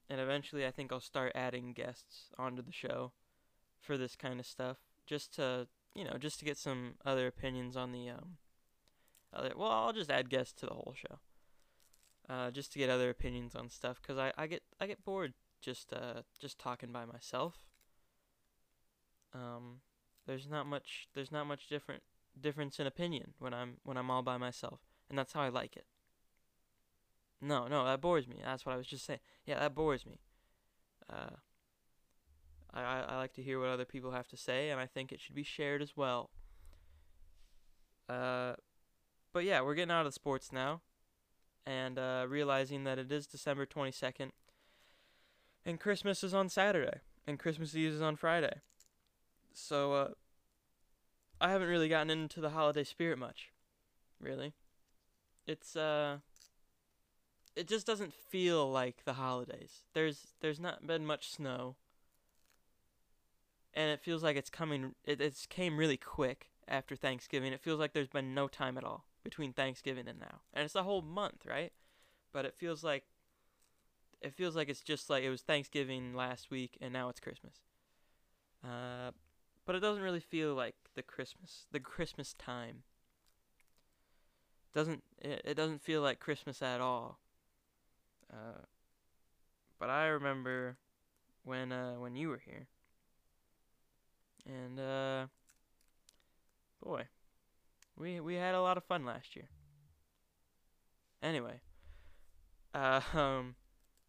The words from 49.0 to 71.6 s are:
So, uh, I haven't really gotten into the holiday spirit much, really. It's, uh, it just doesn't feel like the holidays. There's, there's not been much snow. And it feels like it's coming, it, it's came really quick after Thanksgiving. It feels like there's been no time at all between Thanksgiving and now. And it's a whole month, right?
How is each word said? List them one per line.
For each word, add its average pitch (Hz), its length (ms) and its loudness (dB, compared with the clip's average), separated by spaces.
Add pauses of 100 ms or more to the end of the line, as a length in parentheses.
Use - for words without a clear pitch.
So, 143 420 2
uh, 139 140 4 (1300)
I 175 100 6
haven't 190 180 4
really 165 200 6
gotten 156 220 4
into 156 300 0
the 156 100 2
holiday 147 340 4
spirit 165 340 0
much, - 320 -10 (720)
really. 135 320 -4 (920)
It's, - 280 -6
uh, 151 440 2 (1400)
it 165 100 -2
just 208 180 2
doesn't 202 300 0
feel 170 560 4
like 127 340 0
the 131 100 0
holidays. 127 800 -4
There's, 156 480 2
there's 156 200 0
not 175 260 -4
been 165 180 2
much 151 280 -2
snow. 127 420 -4 (2000)
And 151 160 4
it 147 100 2
feels 165 220 0
like 147 140 6
it's 139 140 -2
coming, 143 440 -2 (100)
it, 143 160 2
it's 143 260 0
came 175 300 0
really 156 200 6
quick - 540 0 (180)
after 135 260 0
Thanksgiving. 131 580 0
It 131 80 -4
feels 156 200 2
like 151 120 2
there's 139 160 2
been 131 260 0
no 139 120 4
time 131 320 -2
at 127 60 -4
all - 200 -6 (200)
between 139 280 -4
Thanksgiving 131 540 -2
and 117 140 -10
now. - 200 -14 (140)
And 147 100 2
it's 156 120 -2
a 190 80 4
whole 190 180 2
month, 175 420 -4
right? 151 280 -2 (600)